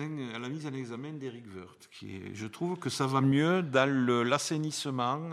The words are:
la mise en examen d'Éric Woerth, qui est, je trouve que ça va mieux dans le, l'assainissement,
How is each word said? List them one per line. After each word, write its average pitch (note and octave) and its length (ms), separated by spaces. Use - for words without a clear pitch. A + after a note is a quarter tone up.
la B2 80
mise D3+ 180
en C#3+ 60
examen C3 400
d'Éric B2 320
Woerth, F2+ 380
qui - 140
est, G2 180
je G#2+ 120
trouve F3 320
que C#3 100
ça C3+ 180
va C3+ 140
mieux D3+ 420
dans C3+ 260
le, B2 340
l'assainissement, C#3+ 960